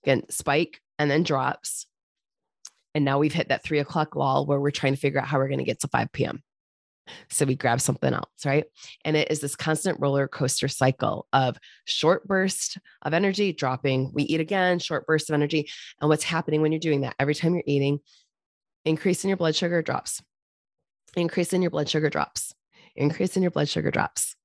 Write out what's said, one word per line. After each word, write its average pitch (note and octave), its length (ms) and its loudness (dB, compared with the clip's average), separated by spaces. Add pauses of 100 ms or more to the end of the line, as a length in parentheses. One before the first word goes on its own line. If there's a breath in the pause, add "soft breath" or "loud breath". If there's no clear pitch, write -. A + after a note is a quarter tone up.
Again, C3 260 2
spike - 520 -2 (160)
and D3 140 0
then D3+ 100 2
drops. C3+ 640 -2 (1080)
And D3 100 2
now C#3 140 2
we've D3+ 140 2
hit E3 160 -2
that C3+ 120 0
three D3+ 160 -2
o'clock D#3 380 -2
lull C#3 320 0
where C#3+ 120 2
we're C#3+ 120 0
trying C3+ 240 0
to C3+ 40 -10
figure C#3 200 0
out C3 80 -4
how C#3 100 0
we're C3+ 120 0
gonna C3+ 140 -2
get - 180 -4
to C#3 80 -6
five - 220 0
P - 140 -2
M. - 160 -8 (880 loud breath)
So - 160 0
we C3+ 100 2
grab A#2+ 260 0
something - 300 0
else, - 360 -6
right? D3 160 2 (400 loud breath)
And D#3 120 0
it D3+ 140 2
is D3+ 100 -2
this C#3+ 160 -6
constant D#3+ 440 -2
roller C#3 280 2
coaster - 400 -2
cycle - 680 0
of C3 260 2 (240 loud breath)
short - 440 2
burst F#3+ 520 0 (240 soft breath)
of D3+ 100 -2
energy, G3 400 0
dropping, C3 600 0
we D3 80 2
eat D#3+ 160 0
again, F3+ 400 2
short - 260 -4
burst D#3 240 0
of D#3 60 0
energy. D3 340 0 (320 loud breath)
And D3+ 80 2
what's D#3 140 4
happening D#3 400 0
when D#3 80 2
you're D#3+ 80 -2
doing D#3 220 0
that? C3 180 -6
Every D3 160 2
time E3+ 180 0
you're F3 140 -2
eating, C#3+ 320 2 (840 soft breath)
increase D#3+ 380 2
in F#3+ 40 0
your G3 100 0
blood D#3+ 180 0
sugar E3+ 280 0
drops, - 400 -4 (920)
increase E3+ 380 0
in F#3 80 2
your F3 80 2
blood D3+ 200 -2
sugar D#3 200 2
drops, - 460 -4 (400 soft breath)
increase E3 400 0
in F#3 80 4
your F3 80 2
blood D3 180 0
sugar D#3 220 0
drops. - 540 -2